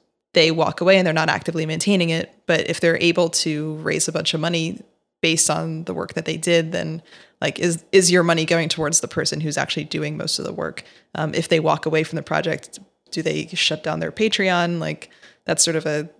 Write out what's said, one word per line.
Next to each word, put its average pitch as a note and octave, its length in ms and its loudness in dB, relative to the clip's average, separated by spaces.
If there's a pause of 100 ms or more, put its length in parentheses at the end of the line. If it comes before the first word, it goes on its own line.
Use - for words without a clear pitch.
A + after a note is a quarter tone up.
(340)
they E3 160 6
walk D#3+ 300 0
away F#3+ 180 6
and F#3 80 4
they're D#3+ 80 0
not D#3+ 140 2
actively D#3+ 380 -2
maintaining E3+ 440 2
it, D#3+ 220 -2 (140)
but E3 240 0
if E3 100 -4
they're E3 180 4
able E3+ 300 4
to D#3 480 -2
raise D#3 320 -2
a E3 40 -4
bunch E3 220 -2
of D#3 60 -2
money E3+ 400 -2 (420)
based D#3+ 280 4
on D#3+ 340 -4
the F#3 100 -8
work - 200 -8
that D#3+ 120 -4
they D#3+ 100 -4
did, E3 360 2
then, D#3+ 300 -4 (380)
like, - 180 -2
is, E3+ 320 0
is F3 220 6
your F3+ 100 6
money E3 220 2
going E3 240 2
towards D#3+ 320 0
the - 80 -4
person D3+ 320 -4
who's D3+ 180 -4
actually C#3+ 260 -4
doing D3+ 320 -6
most - 220 -4
of - 60 -6
the - 80 -6
work? - 320 -8 (300)
Um, D#3 200 -2
if D#3+ 140 -2
they D#3+ 120 4
walk D#3 260 0
away D#3 180 0
from E3 120 -8
the D3 60 -6
project, D#3 560 -4 (320)
do D#3+ 120 -6
they D#3 320 -4
shut D#3 280 -2
down D#3+ 180 -4
their D#3+ 120 -6
Patreon? F3+ 680 0
Like, D#3 320 -8 (360)
that's D#3+ 180 2
sort E3 120 0
of D#3 100 -2
a, D3+ 220 -2 (120)